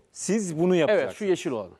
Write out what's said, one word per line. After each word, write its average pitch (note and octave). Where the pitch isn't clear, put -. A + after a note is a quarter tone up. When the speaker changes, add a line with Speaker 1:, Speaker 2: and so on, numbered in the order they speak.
Speaker 1:
siz F#3
bunu F3+
yapacaksınız. E3
Speaker 2:
Evet, F#2
şu G#3+
yeşil F3+
olanı. G#2